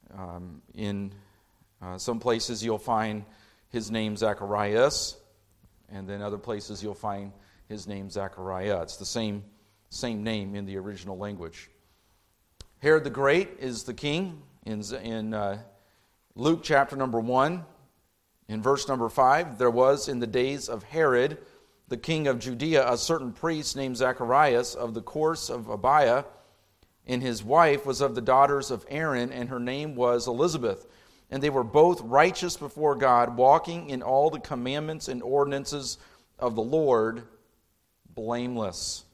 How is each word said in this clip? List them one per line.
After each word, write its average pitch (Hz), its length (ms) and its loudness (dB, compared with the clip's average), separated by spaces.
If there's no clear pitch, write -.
Um, 87 480 -14
in, 101 400 -6
uh, 90 160 -12
some 113 220 -4
places 117 440 -2
you'll 113 160 -2
find 110 460 -2
his 107 200 -6
name 110 260 -2
Zacharias, 104 1000 0
and 98 200 -12
then 101 120 -8
other 104 180 -6
places 104 440 -10
you'll 104 120 -6
find 101 380 -8
his 104 180 -12
name 98 240 -10
Zechariah. 95 720 -4
It's - 140 -12
the 98 100 -12
same, 104 380 -4
same 110 360 -8
name 101 320 -6
in 101 100 -8
the 98 100 -8
original 95 400 -10
language. 92 540 -12
Herod 156 240 6
the 143 60 -4
Great 139 400 2
is 120 240 -8
the 123 100 -8
king. 156 480 -4
In 107 180 -6
Z-, 107 140 -10
in, 110 360 -6
uh, 104 300 -4
Luke 160 280 0
chapter 139 340 2
number 131 220 -2
one, 131 460 0
in 110 120 -6
verse 135 260 2
number 123 220 -2
five, 139 500 2
"There 123 120 4
was 131 380 4
in 135 100 -4
the 120 80 -2
days 127 420 0
of 110 160 -8
Herod, 151 540 2
the 123 80 -6
king 156 300 -2
of 131 120 2
Judea, 127 500 2
a 123 80 2
certain 135 360 -2
priest 156 440 -4
named 131 200 -6
Zacharias 127 800 4
of 113 200 -6
the 113 80 -8
course 156 460 -2
of 120 200 -8
Abiah, 127 560 4
and 127 160 -2
his 120 200 -4
wife 143 420 4
was 131 160 -2
of 135 140 2
the 123 60 -2
daughters 135 500 4
of 120 180 -6
Aaron, 135 440 -2
and 123 160 -8
her 131 100 -8
name 139 380 -6
was 120 320 2
Elizabeth. 127 580 -2
And 135 140 -4
they 147 80 2
were 135 140 0
both 156 360 6
righteous 160 560 4
before 147 380 0
God, 120 420 4
walking 160 540 4
in 127 120 -6
all 135 280 2
the 156 80 -10
commandments 147 720 -6
and 123 160 -6
ordinances 139 760 -2
of 123 160 -2
the 110 80 -2
Lord, 120 600 2
blameless." 117 1040 -6